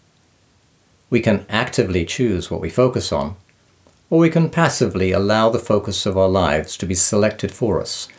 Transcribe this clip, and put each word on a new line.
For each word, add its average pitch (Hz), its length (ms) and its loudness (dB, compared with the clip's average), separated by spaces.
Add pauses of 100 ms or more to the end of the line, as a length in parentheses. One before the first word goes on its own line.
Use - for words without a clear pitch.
(1080)
We 120 120 2
can 101 280 0
actively 101 560 0
choose 98 460 -2
what 85 100 -6
we 85 80 -4
focus 123 420 0
on, 73 260 -4 (760)
or 160 80 4
we 165 100 6
can 165 220 2
passively 120 600 0
allow 104 380 2
the 120 100 0
focus 104 460 -2
of 95 140 -2
our 95 100 4
lives 85 480 0
to - 80 -8
be 92 100 -2
selected 104 580 0
for 101 280 -2
us - 260 -8 (120)